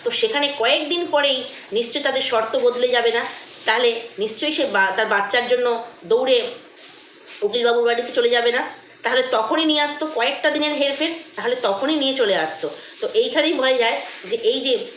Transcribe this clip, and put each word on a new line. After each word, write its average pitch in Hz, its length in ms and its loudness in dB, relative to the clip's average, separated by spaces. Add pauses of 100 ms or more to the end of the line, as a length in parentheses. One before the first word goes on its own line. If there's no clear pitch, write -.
তো 240 80 0
সেখানে 277 480 0
কয়েকদিন 311 520 2
পরেই 277 320 2 (280)
নিশ্চয়ই 233 320 -2
তাদের 269 180 0
শর্ত 220 340 0
বদলে 247 320 2
যাবে 233 240 2
না? 233 140 0 (400)
তাহলে 233 360 2 (180)
নিশ্চয়ই 220 320 -2
সে 311 140 0
বা-, 202 320 2
তার 220 80 2
বাচ্চার 214 420 0
জন্য 240 360 2 (220)
দৌড়ে 240 420 4 (920)
উকিলবাবুর 233 440 2
বাড়িতে 233 260 0
চলে 240 180 2
যাবে 240 220 4
না? - 320 -4 (200)
তাহলে 247 280 2
তখনই 311 340 0
নিয়ে 302 160 2
আসতো, 294 340 -2
কয়েকটা 277 340 0
দিনের 302 220 0
হেরফের, 285 380 0 (260)
তাহলে 233 260 -2
তখনই 269 340 0
নিয়ে 269 180 2
চলে 214 220 2
আসতো। 160 340 -2 (320)
তো 208 120 -2
এইখানেই 294 400 2
বোঝা 262 200 2
যায় 247 280 2 (240)
যে 202 100 -2
এই 240 260 0
যে 262 160 2 (200)